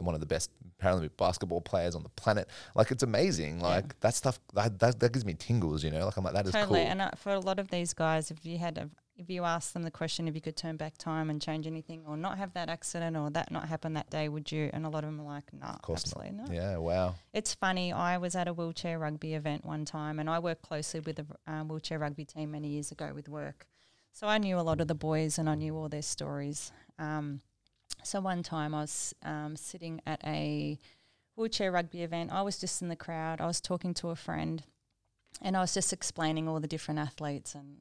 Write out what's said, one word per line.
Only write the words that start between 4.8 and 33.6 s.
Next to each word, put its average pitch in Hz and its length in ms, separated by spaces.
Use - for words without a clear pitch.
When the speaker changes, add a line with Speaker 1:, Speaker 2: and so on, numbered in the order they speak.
Speaker 1:
that 117 120
gives 123 120
me 92 100
tingles, 80 480
you 78 80
know? 78 160
Like, 107 100
I'm 95 60
like, 92 120
"That 101 120
is 185 60
Speaker 2:
Totally. 202 300
Speaker 1:
cool." - 60
Speaker 2:
And, 190 140
uh, 190 140
for 202 160
a 196 80
lot 190 180
of 196 100
these 175 240
guys, 160 380
if 160 160
you 170 120
had 170 200
a, 151 100
if 175 120
you 180 140
ask 170 300
them 175 100
the 165 80
question, 165 380
if 151 80
you 160 40
could 160 160
turn 160 200
back 156 200
time 160 340
and 151 120
change 156 240
anything 160 400
or 151 100
not 185 220
have 190 140
that 170 160
accident 165 480
or 151 140
that 165 200
not 156 160
happen 160 280
that - 140
day, 156 200
would 151 240
you? 151 200
And 156 140
a - 20
lot 156 140
of 151 80
them 151 100
are 151 40
like, 143 280
"Nah, 135 200
Speaker 1:
Of - 100
course - 240
not. - 160
Speaker 2:
absolutely 196 220
not." 92 100
Speaker 1:
Yeah, 92 220
wow. 90 400
Speaker 2:
It's 214 220
funny. 180 380
I 175 260
was 180 180
at 175 100
a 175 60
wheelchair 165 480
rugby 156 340
event 151 300
one 151 200
time, 151 360
and 156 100
I 165 80
work 170 240
closely 156 380
with 156 180
a, 151 80
um, 156 180
wheelchair 156 320
rugby 147 260
team 151 280
many 151 160
years 147 240
ago 147 200
with 143 160
work. 143 380
So 214 160
I 214 100
knew 190 220
a - 20
lot 160 180
of 160 60
the 160 80
boys 156 460
and 156 100
I 151 60
knew 156 200
all 156 120
their 151 140
stories. 143 680
Um, 151 400
so 202 160
one 180 240
time 151 320
I 151 60
was, - 300
um, 151 320
sitting 165 500
at 156 180
a 151 540
wheelchair 220 380
rugby 170 320
event. 170 260
I 196 120
was 202 180
just - 200
in 180 80
the 165 80
crowd. 160 440
I 165 60
was 170 140